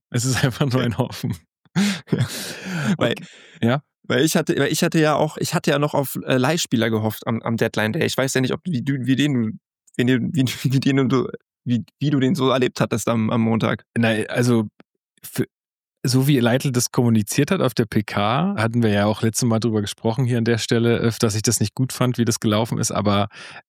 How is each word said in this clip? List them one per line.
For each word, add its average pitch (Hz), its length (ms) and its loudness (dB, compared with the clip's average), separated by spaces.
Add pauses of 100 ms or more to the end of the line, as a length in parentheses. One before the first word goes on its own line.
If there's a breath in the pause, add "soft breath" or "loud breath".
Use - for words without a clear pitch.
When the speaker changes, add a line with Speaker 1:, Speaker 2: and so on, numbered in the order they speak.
(100)
Speaker 1:
Es 117 140 -2
ist 127 200 0
einfach 135 260 0
nur 127 120 2
ein 120 160 -2
Hoffen. - 380 -4 (380)
Speaker 2:
<laughs> 190 360 -2
Ja. - 160 0 (720 loud breath)
Weil 120 160 0
Speaker 1:
Okay. - 100 -8 (360 loud breath)
Ja? 123 220 0 (240)
Speaker 2:
weil 123 180 2
ich 160 120 2
hatte, 165 220 0
weil 139 120 2
ich 160 140 0
hatte 165 160 2
ja 151 160 4
auch, 156 220 0
ich - 160 -4
hatte - 180 -2
ja 143 80 2
noch 147 140 0
auf, 139 300 -2
äh, 135 120 2
Leihspieler 127 540 0
gehofft 110 360 -2
am, 113 160 -2
am 113 140 -2
Deadline 110 360 0
Day. 156 140 0
Ich 104 100 -4
weiß 131 180 0
ja 131 80 2
nicht, 131 100 -2
ob, - 120 -4
wie 135 180 -2
du, 135 120 -2 (120)
wie 131 100 2
den 143 180 2
du, 113 160 0 (460)
wie 123 80 2
den, 120 300 2
wie, 131 100 2
<laughs> 123 280 -2
wie 135 80 2
den 135 280 2
du, 131 200 0 (360)
wie, 120 200 0 (140)
wie 143 120 -2
du 143 100 2
den 127 160 2
so 131 140 2
erlebt 123 300 0
hattest 117 280 -2
am, 113 220 0
am 120 100 0
Montag. 113 440 0 (120)
Speaker 1:
Nein, 113 320 0
also 120 400 0 (540)
für, - 240 -6 (600)
so 131 220 2
wie 147 100 4
Leitl 120 320 2
das 120 220 0
kommuniziert 117 580 2
hat 185 120 0
auf 127 100 0
der 117 140 0
P 110 160 0
K, 131 560 0
hatten 113 240 0
wir 110 80 2
ja 101 160 2
auch 107 160 0
letztes 113 260 0
Mal 113 100 2
drüber 110 220 0
gesprochen 113 460 -2
hier 123 100 0
an 113 80 0
der 117 140 2
Stelle, 117 420 2
äh, 117 180 2
dass 107 160 2
ich 110 80 -2
das 113 180 0
nicht 107 140 -2
gut 131 200 -2
fand, 123 240 0
wie 117 80 2
das 107 140 -2
gelaufen 113 380 0
ist, 104 140 -2
aber 101 360 0 (400 loud breath)